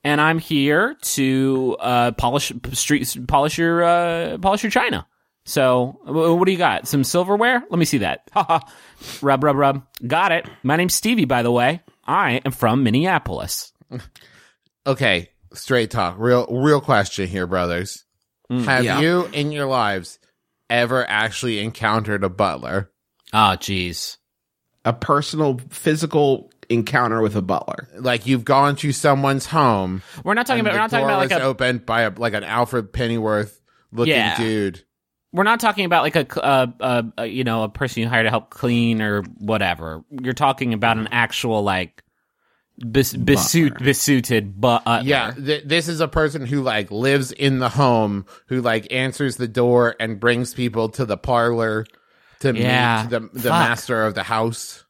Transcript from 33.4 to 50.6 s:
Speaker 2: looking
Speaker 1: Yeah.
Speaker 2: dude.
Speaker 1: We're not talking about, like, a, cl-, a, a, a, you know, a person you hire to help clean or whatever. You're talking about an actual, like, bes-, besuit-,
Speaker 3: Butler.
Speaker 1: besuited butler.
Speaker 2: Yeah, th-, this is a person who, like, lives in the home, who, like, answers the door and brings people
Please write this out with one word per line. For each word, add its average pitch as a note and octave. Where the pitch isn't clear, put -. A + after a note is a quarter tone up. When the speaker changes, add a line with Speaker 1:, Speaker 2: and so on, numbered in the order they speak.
Speaker 2:
looking A#2+
Speaker 1:
Yeah. F#2
Speaker 2:
dude. G#2+
Speaker 1:
We're F3+
not A3+
talking G3+
about, E3+
like, D#3
a, C#3
cl-, -
a, B2+
a, A#2+
a, A#2
you B2
know, A2+
a G#2+
person B2
you A#2
hire A#2+
to A2
help A2
clean A#2
or G#2
whatever. F2
You're B2+
talking C3+
about A2+
an A2
actual, A#2
like, F#2
bes-, B2+
besuit-, C#3
Speaker 3:
Butler. B2
Speaker 1:
besuited A#2
butler. A#2
Speaker 2:
Yeah, B2+
th-, C#3
this D#3
is E3
a D#3
person D3+
who, C3+
like, G#2+
lives C3
in C3+
the B2
home, A2
who, B2+
like, A2+
answers C3
the B2
door A#2+
and A2
brings A#2+
people A2+